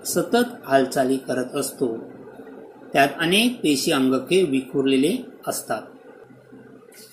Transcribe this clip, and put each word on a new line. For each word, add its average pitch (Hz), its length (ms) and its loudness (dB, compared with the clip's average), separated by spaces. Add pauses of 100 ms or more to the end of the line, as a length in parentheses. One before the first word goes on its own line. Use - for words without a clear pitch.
सतत - 580 0
हालचाली 131 520 2
करत 127 380 -4
असतो. 127 440 -2 (920)
त्यात 143 160 6 (100)
अनेक 202 400 2
पेशी 151 340 2
अंगके 131 500 2
विखुरलेले 135 760 2 (300)
असतात. - 360 -4 (1300)